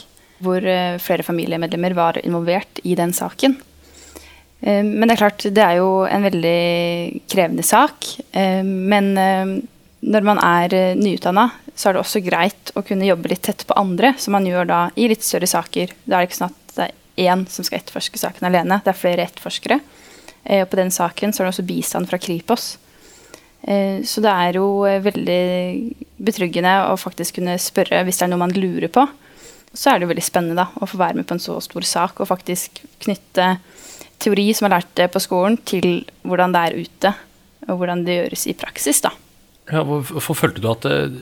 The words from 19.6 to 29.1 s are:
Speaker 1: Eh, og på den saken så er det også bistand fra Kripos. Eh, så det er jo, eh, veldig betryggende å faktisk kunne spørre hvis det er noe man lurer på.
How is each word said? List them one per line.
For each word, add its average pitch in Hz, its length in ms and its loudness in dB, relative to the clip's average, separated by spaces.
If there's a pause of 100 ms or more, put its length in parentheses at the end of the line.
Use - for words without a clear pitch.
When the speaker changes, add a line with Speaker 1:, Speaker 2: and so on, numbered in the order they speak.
Speaker 1:
Eh, 196 160 4
og 185 80 -4
på 196 60 -4
den 185 140 2
saken 185 420 -2
så - 80 -2
er 190 40 0
det 185 140 -2
også 180 80 -4
bistand 175 420 -4
fra 180 80 -4
Kripos. - 600 -4 (840)
Eh, 196 440 -2
så - 160 -4
det 214 80 4
er 180 280 2
jo, 202 280 2
eh, 196 160 2
veldig 180 920 -2 (280)
betryggende 180 520 0 (180)
å 190 60 -2
faktisk - 420 -8
kunne 180 180 -2
spørre 180 480 0
hvis - 140 -2
det 180 80 2
er - 40 0
noe 175 120 0
man 180 100 0
lurer 175 340 -2
på. 247 140 4 (720)